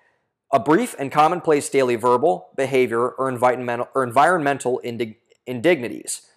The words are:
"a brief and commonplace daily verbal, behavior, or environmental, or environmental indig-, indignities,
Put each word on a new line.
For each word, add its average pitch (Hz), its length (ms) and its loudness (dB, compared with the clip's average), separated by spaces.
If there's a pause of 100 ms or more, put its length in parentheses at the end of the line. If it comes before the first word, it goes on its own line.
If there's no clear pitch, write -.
(520)
"a 135 80 2
brief 196 400 0
and 135 120 -6
commonplace 156 560 2
daily 127 280 2
verbal, 123 600 0
behavior, 127 540 0
or 131 180 -4
environmental, 123 680 -2
or 135 80 2
environmental 139 840 0
indig-, 117 320 -8 (300)
indignities, 123 880 -4